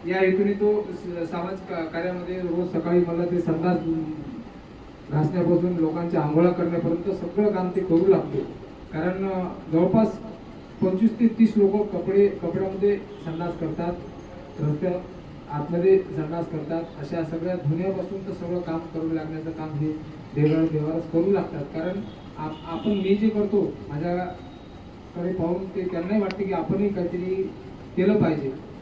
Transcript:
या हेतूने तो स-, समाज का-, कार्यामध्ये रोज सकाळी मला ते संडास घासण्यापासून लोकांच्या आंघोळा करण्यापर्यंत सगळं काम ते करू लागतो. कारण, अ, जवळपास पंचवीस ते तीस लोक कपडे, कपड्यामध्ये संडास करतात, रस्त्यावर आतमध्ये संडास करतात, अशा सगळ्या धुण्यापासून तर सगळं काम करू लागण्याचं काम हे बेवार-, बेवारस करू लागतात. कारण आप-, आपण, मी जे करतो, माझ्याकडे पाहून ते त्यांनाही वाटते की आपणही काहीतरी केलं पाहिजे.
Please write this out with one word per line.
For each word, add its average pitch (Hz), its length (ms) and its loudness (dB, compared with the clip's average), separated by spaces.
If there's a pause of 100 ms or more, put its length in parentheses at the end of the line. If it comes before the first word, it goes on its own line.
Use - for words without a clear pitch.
या 185 120 0
हेतूने 190 340 4
तो 208 280 4
स-, 175 500 -6
समाज 180 280 -4 (100)
का-, 170 160 -4
कार्यामध्ये 175 500 -4
रोज 180 420 -2
सकाळी 175 300 4
मला 170 180 0
ते 175 140 0
संडास 170 380 2 (1300)
घासण्यापासून 175 640 2
लोकांच्या 165 480 0
आंघोळा 156 280 4
करण्यापर्यंत 170 680 0
सगळं 202 360 2
काम 185 240 0
ते 190 60 2
करू 170 260 4
लागतो. 143 300 4 (560)
कारण, 185 360 -2
अ, 185 180 -2 (260)
जवळपास 180 460 4 (600)
पंचवीस 190 380 4
ते 233 80 6
तीस 220 300 6
लोक 202 380 4
कपडे, 196 320 4
कपड्यामध्ये 190 680 0
संडास 165 600 -6
करतात, 170 360 -2 (680)
रस्त्यावर 175 360 0 (540)
आतमध्ये 175 460 4
संडास 160 520 -2
करतात, 165 340 -4 (160)
अशा 160 240 -4
सगळ्या 165 320 -2
धुण्यापासून 185 720 -2
तर 196 40 -6
सगळं 175 280 -4
काम 165 180 -4
करू 160 360 -4
लागण्याचं 156 380 -4
काम 156 180 -8
हे 151 180 -2 (480)
बेवार-, 156 320 4
बेवारस 151 440 -2
करू 180 200 4
लागतात. 165 320 0
कारण 180 360 -4 (380)
आप-, - 300 -8
आपण, 220 240 -2
मी 196 240 4
जे 214 140 4
करतो, 196 420 2 (180)
माझ्याकडे 175 1400 -6
पाहून 180 320 0 (100)
ते 190 60 -2 (100)
त्यांनाही 185 300 0
वाटते 190 220 -2
की 185 100 -2
आपणही 196 360 0
काहीतरी 185 600 -2 (480)
केलं 202 240 6
पाहिजे. 139 500 0 (100)